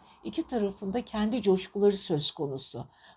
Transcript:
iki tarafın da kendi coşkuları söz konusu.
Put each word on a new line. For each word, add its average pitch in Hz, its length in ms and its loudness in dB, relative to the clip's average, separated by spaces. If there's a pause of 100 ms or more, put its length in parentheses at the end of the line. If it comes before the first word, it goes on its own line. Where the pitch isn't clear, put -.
(240)
iki 330 220 -6
tarafın 196 460 -2
da 240 120 -2
kendi 214 380 0
coşkuları 196 540 4
söz 151 340 0
konusu. 135 560 -8 (300)